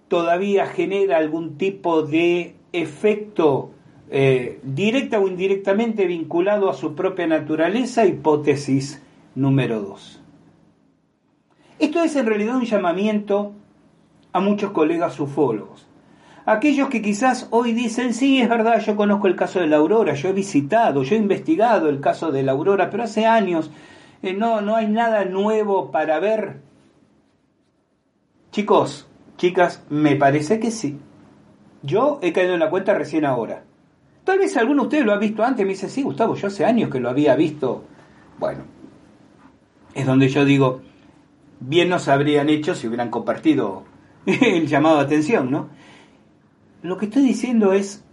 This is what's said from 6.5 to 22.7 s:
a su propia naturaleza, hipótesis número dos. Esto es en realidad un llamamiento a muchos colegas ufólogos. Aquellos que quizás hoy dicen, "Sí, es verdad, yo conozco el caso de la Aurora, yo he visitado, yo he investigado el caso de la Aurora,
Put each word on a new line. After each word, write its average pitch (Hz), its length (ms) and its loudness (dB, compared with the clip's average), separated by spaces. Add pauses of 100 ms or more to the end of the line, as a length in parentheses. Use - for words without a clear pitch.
a - 40 -2
su 156 200 -8
propia 180 320 -4
naturaleza, 160 800 0
hipótesis 139 960 0 (320)
número 131 480 0
dos. - 400 -16 (1600)
Esto 311 240 0
es 311 140 -2
en 262 100 0
realidad 214 300 0
un 254 80 -2
llamamiento 202 880 0 (800)
a 180 80 0
muchos 202 320 0
colegas 165 480 0
ufólogos. 131 680 -4 (600)
Aquellos 262 420 2
que 214 140 -4
quizás 226 480 0
hoy 233 240 0
dicen, 240 400 -2
"Sí, 269 260 2
es 226 80 2
verdad, 226 320 2
yo 208 160 -2
conozco 202 300 2
el 180 100 2
caso 185 240 -2
de 170 60 0
la 151 100 4
Aurora, 165 380 2
yo 185 160 -2
he - 20 0
visitado, 185 680 0
yo 135 120 -2
he 220 40 4
investigado 190 720 2
el 139 100 -2
caso 156 320 -2
de 135 100 0
la 135 100 0
Aurora, 180 360 0